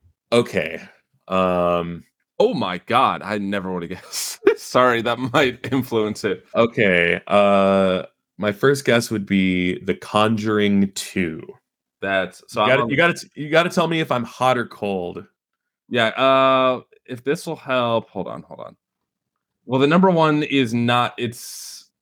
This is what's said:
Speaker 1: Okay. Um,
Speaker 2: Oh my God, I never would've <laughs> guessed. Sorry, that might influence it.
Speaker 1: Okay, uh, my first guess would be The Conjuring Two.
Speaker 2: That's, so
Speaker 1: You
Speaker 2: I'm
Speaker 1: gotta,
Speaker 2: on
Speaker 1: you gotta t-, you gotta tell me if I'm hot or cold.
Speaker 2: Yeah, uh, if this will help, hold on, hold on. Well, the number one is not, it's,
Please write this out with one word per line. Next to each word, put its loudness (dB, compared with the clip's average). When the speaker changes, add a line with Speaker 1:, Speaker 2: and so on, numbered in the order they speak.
Speaker 1:
Okay. -2
Um, 0
Speaker 2:
Oh 2
my -4
God, 0
I -4
never -4
would've -8
<laughs> -
guessed. -10
Sorry, 2
that -2
might -2
influence -2
it. -4
Speaker 1:
Okay, 2
uh, 2
my -2
first 0
guess 2
would -4
be 0
The -2
Conjuring 0
Two. -6
Speaker 2:
That's, -4
so -6
Speaker 1:
You 4
Speaker 2:
I'm 2
Speaker 1:
gotta, 4
Speaker 2:
on -4
Speaker 1:
you -2
gotta 2
t-, -12
you -12
gotta 2
tell 0
me -2
if -4
I'm -2
hot 0
or -4
cold. -6
Speaker 2:
Yeah, 0
uh, 2
if -12
this -4
will -8
help, -2
hold -8
on, -14
hold -20
on. -18
Well, 0
the 4
number 6
one 2
is 0
not, 0
it's, -12